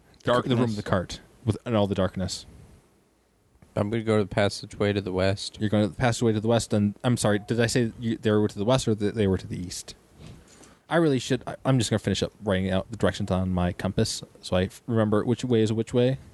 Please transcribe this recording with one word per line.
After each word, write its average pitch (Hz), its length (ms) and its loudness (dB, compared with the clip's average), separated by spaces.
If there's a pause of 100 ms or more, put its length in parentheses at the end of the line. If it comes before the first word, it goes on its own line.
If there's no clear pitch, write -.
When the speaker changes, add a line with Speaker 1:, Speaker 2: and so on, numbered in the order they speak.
(240)
Speaker 1:
the 120 180 2
c-, - 60 -4
the 123 80 2
room - 20 2
Speaker 2:
Darkness. 120 120 2
Speaker 1:
of 104 60 -6
the 104 60 -6
cart - 380 -2 (240)
with, 101 200 0
and 120 120 0
all 101 100 4
the 98 80 0
darkness. 92 520 -4 (1300)
Speaker 3:
I'm 104 140 0
gonna 113 120 -2
go 107 160 2
to 104 60 2
the 98 40 -10
passageway 104 640 -2
to 101 80 0
the 92 120 -6
west. 95 480 -2
Speaker 1:
You're 107 100 0
going 107 140 4
to 101 40 0
the 78 60 -8
passageway 120 380 0
to 107 80 0
the 107 80 -2
west, 117 240 2
and 104 220 2 (100)
I'm 123 120 2
sorry, 104 220 2
did 113 220 -2
I 117 60 4
say 117 340 0
you, 113 180 -4
they 107 120 0
were 107 180 4
to - 100 -10
the 101 60 -2
west 127 240 2
or 110 60 2
th-, 101 200 -2
they 107 120 2
were 92 120 2
to - 80 -10
the 101 120 -10
east? - 360 -12 (920)
I 156 80 0
really 147 240 2
should. 127 260 -2
I, - 80 -10 (100)
I'm 135 140 4
just 110 120 0
gonna 110 100 2
finish - 220 0
up 87 100 -4 (100)
writing 95 280 0
out 95 200 -2
the 110 60 -12
directions - 340 0
on 92 220 0
my 90 200 0
compass, - 500 -2 (180)
so - 160 -2
I 92 80 2
f-, - 220 -10
remember 107 380 2
which 123 200 -2
way 117 180 4
is 107 100 2
which 110 220 -4
way. 127 240 2 (160)